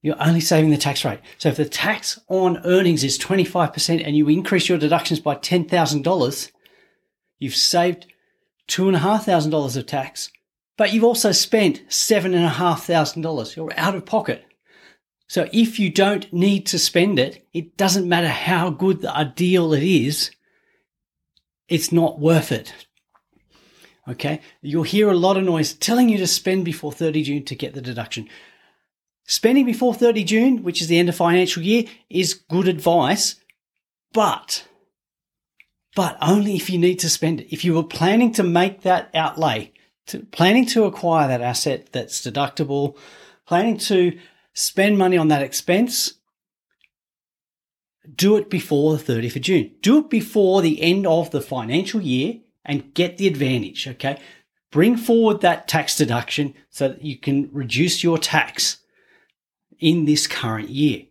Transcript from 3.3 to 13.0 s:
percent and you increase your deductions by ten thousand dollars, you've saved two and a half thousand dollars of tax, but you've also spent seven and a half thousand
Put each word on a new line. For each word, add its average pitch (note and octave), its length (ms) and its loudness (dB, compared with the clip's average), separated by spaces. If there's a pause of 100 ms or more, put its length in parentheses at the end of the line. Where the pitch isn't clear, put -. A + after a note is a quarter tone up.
percent E3 300 -2
and D3 140 -2
you D3+ 120 4
increase F3+ 400 2
your F3+ 100 2
deductions D3+ 420 0
by C#3+ 160 -2
ten F3 320 -2
thousand D3+ 340 0
dollars, C#3+ 480 -2 (880)
you've C3+ 160 -8
saved F3 520 0 (600)
two F#3+ 220 0
and F#3+ 80 4
a - 40 2
half G#3 240 0
thousand D#3 280 2
dollars C#3 240 -2
of B2+ 100 -6
tax, - 460 -8 (440)
but G3+ 160 0
you've A3+ 120 4
also A3+ 280 2
spent G3+ 560 2
seven F#3 460 0
and F3 100 4
a D#3+ 60 2
half E3+ 340 -2
thousand D#3+ 380 0